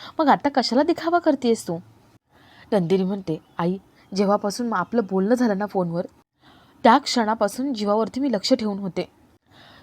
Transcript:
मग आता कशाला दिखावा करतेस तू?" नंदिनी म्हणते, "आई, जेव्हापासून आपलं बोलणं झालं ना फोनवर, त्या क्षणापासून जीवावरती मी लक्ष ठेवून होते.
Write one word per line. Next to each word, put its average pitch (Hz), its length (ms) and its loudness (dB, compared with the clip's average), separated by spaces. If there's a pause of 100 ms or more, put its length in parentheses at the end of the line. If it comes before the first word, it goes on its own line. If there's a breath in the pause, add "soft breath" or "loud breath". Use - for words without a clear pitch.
(180 loud breath)
मग 311 100 0
आता 247 200 4
कशाला 269 340 0
दिखावा 339 360 0
करतेस 254 500 0
तू?" 170 100 -4 (920 soft breath)
नंदिनी 190 320 2
म्हणते, 185 340 -4 (200)
"आई, 180 200 -2 (360 soft breath)
जेव्हापासून 208 580 0
आपलं 202 380 -2
बोलणं 190 240 2
झालं 233 240 0
ना 208 80 -4
फोनवर, 180 400 -4 (800 soft breath)
त्या 240 140 8
क्षणापासून 226 760 -2
जीवावरती 208 460 -2
मी 277 120 -2
लक्ष 208 200 0
ठेवून 214 260 0
होते. 190 300 -6 (760 soft breath)